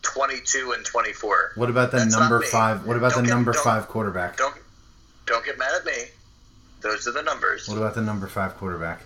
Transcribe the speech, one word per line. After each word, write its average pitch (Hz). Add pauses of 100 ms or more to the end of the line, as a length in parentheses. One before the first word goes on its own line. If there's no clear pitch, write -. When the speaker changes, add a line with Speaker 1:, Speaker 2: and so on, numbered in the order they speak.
Speaker 1:
twenty-two 127
and 107
twenty-four. 104
Speaker 2:
What 120
about 123
the 127
Speaker 1:
That's 113
not 110
Speaker 2:
number 113
Speaker 1:
me. -
Speaker 2:
five? 110
What 120
about 123
Speaker 1:
Don't 123
Speaker 2:
the 120
Speaker 1:
get, 120
Speaker 2:
number 120
Speaker 1:
don't, -
Speaker 2:
five 110
quarterback? 92
Speaker 1:
don't, 135 (720)
don't 117
get 135
mad 131
at 180
me. 123 (760)
Those 107
are 120
the 147
numbers. -
Speaker 2:
What 107
about 107
the 113
number 104
five 95
quarterback? 82